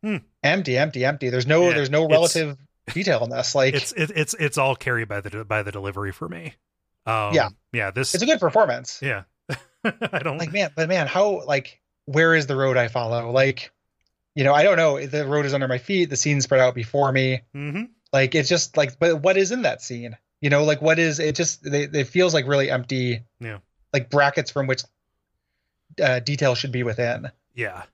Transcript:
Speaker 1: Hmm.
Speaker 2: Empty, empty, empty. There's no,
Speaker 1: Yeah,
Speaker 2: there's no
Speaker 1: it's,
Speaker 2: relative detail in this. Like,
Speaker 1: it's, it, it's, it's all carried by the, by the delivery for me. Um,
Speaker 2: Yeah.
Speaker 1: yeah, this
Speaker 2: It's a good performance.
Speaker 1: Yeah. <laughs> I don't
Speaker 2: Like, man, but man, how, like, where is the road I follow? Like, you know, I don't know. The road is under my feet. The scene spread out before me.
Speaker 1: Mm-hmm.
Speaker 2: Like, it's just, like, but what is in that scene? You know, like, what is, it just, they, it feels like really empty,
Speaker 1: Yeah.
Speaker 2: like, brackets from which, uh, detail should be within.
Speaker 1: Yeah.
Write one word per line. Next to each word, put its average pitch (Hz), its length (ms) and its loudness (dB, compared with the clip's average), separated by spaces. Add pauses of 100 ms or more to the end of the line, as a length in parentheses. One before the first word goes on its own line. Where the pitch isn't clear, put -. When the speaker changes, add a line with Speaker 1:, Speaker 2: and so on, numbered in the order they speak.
Speaker 1:
Hmm. 208 140 -2 (260)
Speaker 2:
Empty, 147 340 2
empty, 135 280 0
empty. 135 240 -2
There's 123 180 -2
no, 165 220 6
Speaker 1:
Yeah, 165 60 2
Speaker 2:
there's 143 140 0
no 156 160 2
Speaker 1:
it's, 156 60 2
Speaker 2:
relative 160 460 2 (360)
detail 160 300 0
in 117 60 -6
this. 123 240 -4
Like, 135 220 2
Speaker 1:
it's, - 160 -4
it, 156 240 -4
it's, 151 200 -2
it's 147 220 -2
all 135 180 2
carried 117 320 -4
by 101 140 -6
the, 104 240 -10
by 107 180 -2
the 101 80 -8
delivery 98 400 -6
for 160 180 -12
me. 151 240 -14 (520)
Um, 110 280 -2
Speaker 2:
Yeah. 117 160 2 (240)
Speaker 1:
yeah, 104 180 -4
this 120 240 -4
Speaker 2:
It's 185 80 0
a 240 40 -2
good 302 120 2
performance. 151 640 0
Speaker 1:
Yeah. 113 200 -4 (260)
<laughs> - 340 -14
I 214 360 -4
don't 143 180 -6
Speaker 2:
Like, 165 160 -8
man, 190 220 -2
but 160 140 -2
man, 170 180 0
how, 190 380 0
like, 139 340 -2 (260)
where 160 300 4
is 156 120 2
the 135 80 -2
road 135 220 2
I 120 120 2
follow? 117 420 -2
Like, 131 400 2 (640)
you 143 80 0
know, 139 100 6
I 151 100 6
don't 190 140 6
know. 147 280 2
The 143 200 -4
road 143 200 0
is 139 80 -2
under 135 140 0
my 127 120 0
feet. 175 300 0
The 139 60 -6
scene 143 260 2
spread 131 200 4
out 127 140 4
before 135 360 0
me. 131 300 0 (140)
Speaker 1:
Mm-hmm. 147 280 -8 (300)
Speaker 2:
Like, 135 220 2
it's 151 140 2
just, - 280 0
like, 135 220 -2
but 165 220 2
what 185 160 4
is 190 140 2
in 247 120 -4
that 135 180 -2
scene? 120 340 -12 (240)
You 147 120 0
know, 143 120 4
like, 151 180 2
what 160 180 4
is, 160 200 2
it 151 160 0
just, - 280 -4
they, 147 200 -2
it 143 240 -2
feels 180 260 2
like 143 140 0
really 139 220 2
empty, 123 540 -4 (160)
Speaker 1:
Yeah. 110 180 -12 (340)
Speaker 2:
like, 135 180 -2
brackets 143 420 2
from 135 160 -2
which, 131 160 -2 (1200)
uh, 127 160 2
detail 135 360 0
should 135 160 -6
be 123 120 -2
within. 120 480 -4 (240)
Speaker 1:
Yeah. 98 280 -8 (100)